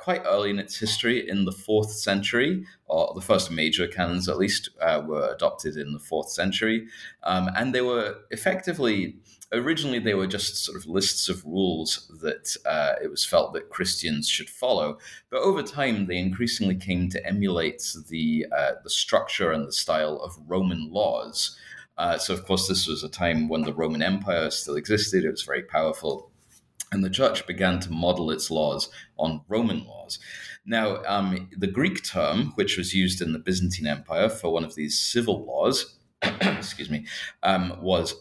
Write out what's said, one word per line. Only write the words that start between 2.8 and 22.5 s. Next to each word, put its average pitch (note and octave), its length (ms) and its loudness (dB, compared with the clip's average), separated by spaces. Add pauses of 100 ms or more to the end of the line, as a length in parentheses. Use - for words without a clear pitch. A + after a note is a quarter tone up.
or D#2+ 280 2
the F#2 60 -10
first F#2 280 4
major D#2+ 380 2
canons F2+ 400 0
at E2+ 100 0
least, - 300 2 (140)
uh, D#2 260 4
were D2+ 260 0
adopted D#2 440 -2
in D2 160 -6
the D2 60 -8
fourth - 300 -4
century. A2 560 0 (380)
Um, F#2 320 2
and B2 180 0
they B2+ 60 4
were A#2+ 380 0 (140)
effectively, B2+ 840 0 (380)
originally C3+ 460 0
they G#2 140 2
were F#2+ 140 2
just F#2+ 300 -2
sort E2 200 -4
of - 100 -14
lists F#2+ 420 0
of F2 160 -4
rules E2 680 0 (100)
that, - 320 -4 (120)
uh, D2 360 2
it D#2 80 -2
was D2 140 0
felt - 300 4
that - 160 -8
Christians D#2+ 580 -2
should - 220 0
follow. F2 480 0 (320)
But B2 100 -2
over D#3+ 240 2
time, A#2 440 0
they F2+ 100 0
increasingly F#2+ 580 0
came F2+ 360 0
to F#2+ 140 -4
emulate F2 720 0 (140)
the, D#2 440 0
uh, C#2 180 2 (120)
the - 60 -14
structure - 640 2
and D2+ 120 -2
the - 60 -8
style D2+ 460 0
of E2+ 200 -10 (120)
Roman E2+ 420 0
laws. C#2+ 640 0 (400)
Uh, E2+ 200 2
so, F#2 160 -2
of F2+ 120 -4
course, F#2 220 2